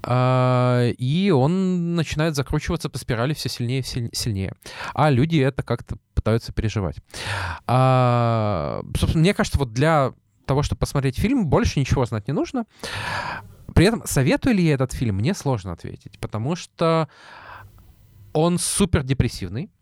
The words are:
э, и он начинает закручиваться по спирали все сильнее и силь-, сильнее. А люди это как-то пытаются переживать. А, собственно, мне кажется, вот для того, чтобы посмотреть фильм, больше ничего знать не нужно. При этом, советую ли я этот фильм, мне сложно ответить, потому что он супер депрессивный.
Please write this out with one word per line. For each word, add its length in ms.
э, 920
и 340
он 640
начинает 400
закручиваться 540
по 80
спирали 360
все 160
сильнее 300
и 40
силь-, 300
сильнее. 400
А 160
люди 260
это 260
как-то 340
пытаются 380
переживать. 440
А, 1120
собственно, 260
мне 100
кажется, 260
вот 140
для 400
того, 180
чтобы 160
посмотреть 400
фильм, 280
больше 320
ничего 260
знать 220
не 60
нужно. 320
При 120
этом, 200
советую 500
ли 100
я 100
этот 180
фильм, 240
мне 160
сложно 400
ответить, 460
потому 360
что 520
он 260
супер 440
депрессивный. 680